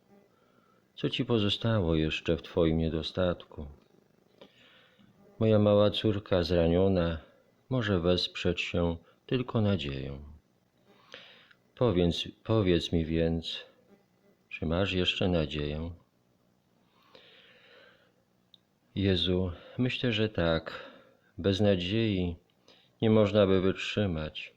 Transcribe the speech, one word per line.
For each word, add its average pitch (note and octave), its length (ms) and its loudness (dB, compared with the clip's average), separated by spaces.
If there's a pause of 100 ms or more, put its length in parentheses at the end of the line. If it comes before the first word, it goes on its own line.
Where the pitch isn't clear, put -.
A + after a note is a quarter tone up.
(960)
co C#3+ 160 -4
Ci - 140 -4
pozostało G#2 680 0
jeszcze D#2 420 0
w - 60 -8
Twoim D#2+ 360 0
niedostatku? E2 880 -4 (1700)
Moja A2 180 6
mała G#2 320 6
córka G2+ 520 0
zraniona E2+ 760 2 (520)
może G#2 300 0
wesprzeć F2 600 0
się E2+ 360 -2 (300)
tylko B2 340 -2
nadzieją. C#2 580 -2 (1600)
Powiedz, F2 540 0 (160)
powiedz F#2 480 2
mi E2 120 0
więc, E2 600 -4 (840)
czy - 180 -10
masz F#2 260 0
jeszcze F#2 360 -2
nadzieję? D2+ 600 -4 (3000)
Jezu, F#2 580 0 (260)
myślę, B2 340 -2
że G#2+ 160 0
tak. - 600 -4 (480)
Bez F#2+ 220 0
nadziei G2 760 0 (680)
nie A2+ 80 4
można G#2 360 6
by F#2 140 4
wytrzymać, F2+ 960 -4